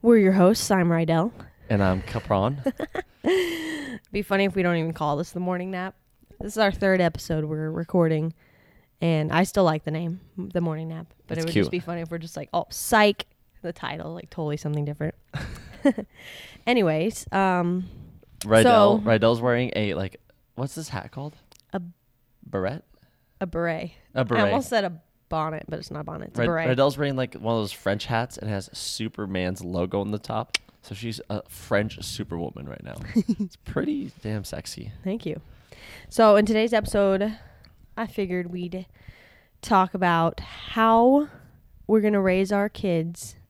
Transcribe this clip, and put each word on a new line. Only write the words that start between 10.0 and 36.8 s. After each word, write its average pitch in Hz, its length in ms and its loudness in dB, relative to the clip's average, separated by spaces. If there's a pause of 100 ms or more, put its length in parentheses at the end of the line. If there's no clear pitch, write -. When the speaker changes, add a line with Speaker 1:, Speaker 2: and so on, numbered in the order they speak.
Speaker 1:
the 185 240 -4
morning 160 280 -4
nap. 160 180 -12 (200)
But 165 120 -6
Speaker 2:
It's 160 60 -4
Speaker 1:
it 165 40 -4
would 165 60 -4
just - 160 2
Speaker 2:
cute. - 0 -
Speaker 1:
be 180 100 -2
funny 170 220 -8
if 160 80 -10
we're 170 80 -8
just 165 180 -12
like, 147 160 -12
"Oh, - 180 -2
psych," - 560 2 (360)
the 170 100 -8
title, 160 420 -8
like, 175 160 -16
totally 151 260 -4
something 147 280 -4
different. 147 300 -6 (680)
<laughs> - 840 -4
Anyways, 196 680 0
um, 180 540 0 (540)
Speaker 2:
Rydell, 113 220 6
Speaker 1:
so 220 420 6
Speaker 2:
Rydell's 113 360 4
wearing 120 340 0
a, 104 200 -2
like, 92 260 -6 (340)
what's 131 200 -8
this 156 140 -10
hat - 220 -8
called? 147 260 -12 (360)
Speaker 1:
A 196 80 -6 (680)
Speaker 2:
Beret? 101 360 -4 (560)
Speaker 1:
A 196 60 -6
beret. 170 440 -4 (240)
Speaker 2:
A 127 100 0
beret. 120 200 0
Speaker 1:
I - 60 2
almost 262 180 -2
said 220 160 0
a 175 160 -8 (280)
bonnet, 156 400 -4
but 156 100 -8
it's 175 120 -14
not 151 100 -10
a 151 40 -10
bonnet. 160 240 -12
It's - 100 -10
a 120 40 2
Speaker 2:
Ryd-, - 40 2 (200)
Speaker 1:
beret. 127 120 0
Speaker 2:
Rydell's 139 180 4
wearing, 143 200 -2
like, 127 180 -4
one 113 220 -2
of 110 40 0
those 104 120 -4
French - 340 -4
hats 120 320 -4
and 107 100 -8
has 98 240 -6
Superman's 95 920 -6
logo 90 360 -2
on 101 100 -4
the 104 80 -4
top. 113 380 -6 (260)
So - 120 -14
she's 113 340 -8
a 107 200 -6
French - 560 -2
superwoman 85 640 -8
right 60 160 -14
now. - 120 -12 (180)
Speaker 1:
<laughs> 220 260 0
Speaker 2:
It's 196 160 -8
pretty 285 560 -6 (100)
damn 107 220 -6
sexy. - 480 -12 (100)
Speaker 1:
Thank 214 240 -6
you. 151 140 -8 (680)
So 214 280 8
in 208 100 6
today's 220 260 2
episode, 202 640 0 (600)